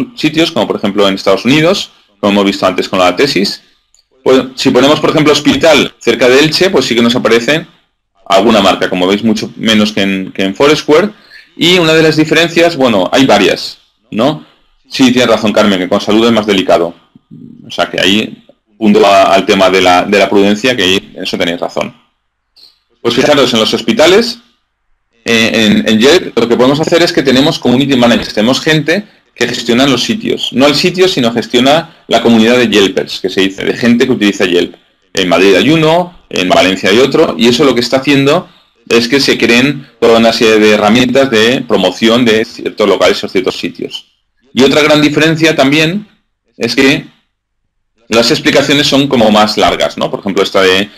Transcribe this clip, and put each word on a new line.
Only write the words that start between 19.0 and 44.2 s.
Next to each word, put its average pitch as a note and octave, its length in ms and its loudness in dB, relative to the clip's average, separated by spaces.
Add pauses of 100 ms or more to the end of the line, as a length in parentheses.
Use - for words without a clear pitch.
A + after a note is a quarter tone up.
a, F#2+ 300 4
al F#2+ 120 2
tema F#2+ 240 2
de F#2+ 100 2
la, F2+ 240 2
de G2+ 140 0
la G2 100 2
prudencia, G#2 480 0
que G2+ 60 -4
ahí F#2 320 -2
en F2+ 100 -14
eso G2+ 120 -8
tenéis F2 240 -6
razón. D#2+ 340 -8 (1080)
Pues A#2 140 -2
fijaros, C3+ 380 2
en A#2 80 0
los G#2+ 120 -2
hospitales, D#3+ 680 0 (840)
eh, A2+ 420 0
en, G#2+ 220 0
en A2 100 2
Yelp, C#3+ 400 0
lo A#2+ 100 0
que A#2+ 80 2
podemos C3+ 240 2
hacer E3 220 0
es E3+ 100 0
que - 100 -2
tenemos C3+ 360 0
community C3 380 0
managers, A#2+ 380 0
tenemos A#2 260 -2
gente D#3 460 -2 (280)
que A#2+ 140 -4
gestiona A#2+ 380 -2
los B2+ 160 0
sitios. - 500 -6
No C3 140 2
el D3 80 2
sitio, F3+ 340 0
sino B2 240 -2
gestiona B2+ 760 -2
la A#2 120 0
comunidad A#2 380 4
de A#2+ 100 2
Yelpers, G2 520 -2
que F#2+ 80 -6
se F#2+ 140 -2
dice, F#2+ 220 -4
de F2 100 -2
gente A#2+ 320 0
que C3 60 0
utiliza G#2 320 -2
Yelp. F2 300 -4 (400)
En F#2 140 -2
Madrid F2+ 260 2
hay G#2 160 2
uno, E3 580 0
en F2+ 200 -4
Valencia F#2 420 0
hay G#2 80 4
otro, C#3+ 400 2
y A#2 100 2
eso B2 160 2
lo C3 100 2
que A#2 60 -2
está B2+ 180 -2
haciendo C#3+ 500 0 (400)
es A#2+ 200 0
que C3+ 120 0
se C3+ 180 0
creen B2+ 500 0 (120)
toda A2+ 180 4
una A#2 140 4
serie A2 260 2
de G#2+ 140 4
herramientas B2 580 2
de A#2 360 0
promoción A2 580 0
de A2 200 0
ciertos - 440 -4
locales F#2 340 0
o G2+ 60 -8
ciertos F#2+ 280 -4
sitios. - 500 -12 (460)